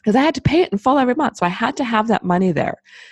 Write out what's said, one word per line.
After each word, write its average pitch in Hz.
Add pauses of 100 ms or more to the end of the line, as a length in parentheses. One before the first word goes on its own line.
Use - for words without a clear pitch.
'cause 214
I 269
had 320
to 311
pay 320
it -
in 202
full 277
every 247
month. 302
So 180
I 175
had 233
to 285
have 226
that -
money 180
there. - (320)